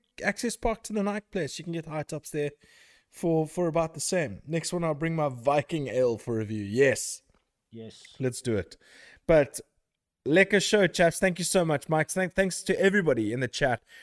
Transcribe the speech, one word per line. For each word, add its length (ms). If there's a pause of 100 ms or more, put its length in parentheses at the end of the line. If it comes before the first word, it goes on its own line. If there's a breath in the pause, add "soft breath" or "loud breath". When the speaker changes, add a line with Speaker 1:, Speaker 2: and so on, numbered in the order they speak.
(220)
Speaker 1:
Access 340
Park 280
to 100
the 80
Nike 280
place. 280
You 60
can 80
get 140
high 160
tops 280
there 200 (600 soft breath)
for, 360
for 200
about 280
the 60
same. 460
Next 260
one, 120
I'll 100
bring 220
my 120
Viking 600
Ale 300
for 180
review. 280
Yes. 580 (500)
Speaker 2:
Yes. 300 (180)
Speaker 1:
Let's 220
do 140
it. 200 (500 loud breath)
But 320 (680)
lekker 360
show, 240
chaps. 320
Thank 200
you 60
so 200
much, 240
Mike. 220
Thank, 240
thanks 300
to 140
everybody 540
in 80
the 80
chat 340 (200 loud breath)